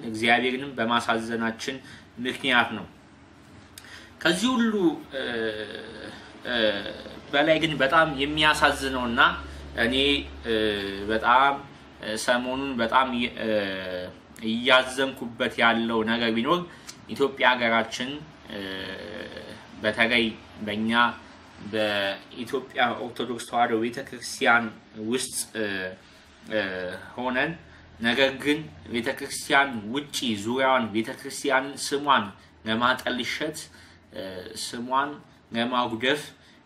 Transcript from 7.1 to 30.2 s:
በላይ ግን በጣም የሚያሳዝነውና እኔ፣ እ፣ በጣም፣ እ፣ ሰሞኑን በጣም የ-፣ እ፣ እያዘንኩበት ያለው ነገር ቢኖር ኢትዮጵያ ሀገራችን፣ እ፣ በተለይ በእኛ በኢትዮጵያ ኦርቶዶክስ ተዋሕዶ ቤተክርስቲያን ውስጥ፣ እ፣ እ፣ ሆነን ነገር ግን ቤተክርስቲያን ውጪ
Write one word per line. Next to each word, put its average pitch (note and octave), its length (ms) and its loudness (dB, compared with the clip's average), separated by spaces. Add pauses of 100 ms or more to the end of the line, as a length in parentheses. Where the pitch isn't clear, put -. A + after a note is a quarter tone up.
በላይ D#3 320 4
ግን D#3 160 2
በጣም D3+ 400 6
የሚያሳዝነውና C#3 1040 2 (560)
እኔ፣ A#2+ 200 2 (480)
እ፣ A#2 100 -2 (520)
በጣም፣ A#2+ 480 4 (460)
እ፣ G#2+ 180 -6
ሰሞኑን B2+ 580 0
በጣም B2+ 380 2
የ-፣ A#2+ 260 -2
እ፣ A2 100 -4 (960)
እያዘንኩበት B2+ 1120 2
ያለው A2+ 480 4
ነገር A#2 260 0
ቢኖር C3+ 280 2 (500)
ኢትዮጵያ C3+ 400 2
ሀገራችን፣ A#2+ 600 2 (380)
እ፣ G2+ 120 -10 (1160)
በተለይ A2+ 480 4 (340)
በእኛ G#2+ 320 -2 (760)
በኢትዮጵያ G#2+ 1120 -2 (160)
ኦርቶዶክስ A#2+ 480 -6
ተዋሕዶ A#2+ 340 2
ቤተክርስቲያን A#2 840 0 (380)
ውስጥ፣ A#2+ 320 -2 (180)
እ፣ A2 120 -4 (840)
እ፣ G#2+ 140 -2 (500)
ሆነን B2+ 400 -2 (480)
ነገር A#2+ 380 4
ግን D3 220 2 (300)
ቤተክርስቲያን C#3 800 0 (180)
ውጪ C#3+ 300 -6 (220)